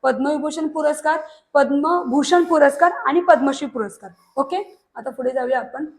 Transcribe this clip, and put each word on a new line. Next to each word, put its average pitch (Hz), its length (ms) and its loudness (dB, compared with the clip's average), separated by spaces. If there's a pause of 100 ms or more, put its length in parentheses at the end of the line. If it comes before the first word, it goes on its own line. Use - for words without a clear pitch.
पद्मविभूषण 294 640 -2
पुरस्कार, 302 520 -2 (340)
पद्मभूषण 285 880 2
पुरस्कार 311 480 4
आणि 311 280 0
पद्मश्री 277 480 2
पुरस्कार. 202 420 -10 (260)
ओके, 277 420 -4 (160)
आता 240 160 -12
पुढे 254 200 -4
जाऊया 254 280 -2
आपण. 269 280 -10 (120)